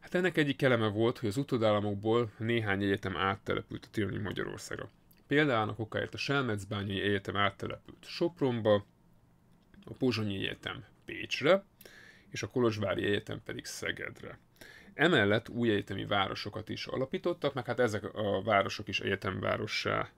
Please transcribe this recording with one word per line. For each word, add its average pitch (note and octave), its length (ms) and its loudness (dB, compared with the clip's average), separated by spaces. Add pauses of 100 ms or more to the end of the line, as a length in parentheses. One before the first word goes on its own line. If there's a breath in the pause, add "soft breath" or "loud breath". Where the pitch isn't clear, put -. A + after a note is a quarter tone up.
Hát - 140 -18
ennek F3+ 220 2
egyik D3 260 2
eleme A#2+ 240 6
volt, A2 320 2
hogy A2+ 100 -2
az G2 80 -2
utódállamokból A2 1000 2
néhány A2 440 0
egyetem G2 340 0
áttelepült G2 680 -2
a - 60 -20
trianoni G2+ 280 -2
Magyarországra. - 720 -6 (360)
Például B2 500 2
okáért G#2+ 380 -4
a - 20 -10
Selmecbányai G#2 840 -2
Egyetem G2 360 0
áttelepült - 680 -4
Sopronba, A#2+ 840 2 (1000)
a - 140 -14
Pozsonyi G#2+ 380 0
Egyetem G2 480 -6 (200)
Pécsre, A#2+ 600 0 (680 loud breath)
és - 120 -8
a G#2 80 -8
Kolozsvári G#2+ 540 0
Egyetem G2+ 380 -2
pedig - 220 -10
Szegedre. - 760 -10 (560 loud breath)
Emellett A2+ 540 4
új A#2 220 0
egyetemi G2+ 360 -2
városokat G2+ 640 -2
is G#2+ 180 -8
alapítottak, D3+ 680 -2
meg B2+ 120 -6
hát A#2+ 140 -2
ezek G#2 340 0
a G2 280 0
városok G2+ 460 2
is F#2+ 120 -2
egyetemvárossá G#2 1160 -2